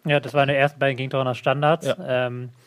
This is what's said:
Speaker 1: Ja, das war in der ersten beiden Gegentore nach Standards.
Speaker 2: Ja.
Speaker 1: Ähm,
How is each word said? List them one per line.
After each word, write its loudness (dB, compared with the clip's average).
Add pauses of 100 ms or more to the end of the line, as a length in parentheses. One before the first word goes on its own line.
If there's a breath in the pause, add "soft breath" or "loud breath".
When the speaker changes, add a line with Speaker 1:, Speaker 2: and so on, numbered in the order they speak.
Speaker 1:
Ja, 2
das -8
war 4
in 4
der 0
ersten 2
beiden 0
Gegentore -2
nach 0
Standards. 0
Speaker 2:
Ja. 0 (300)
Speaker 1:
Ähm, -8 (180 loud breath)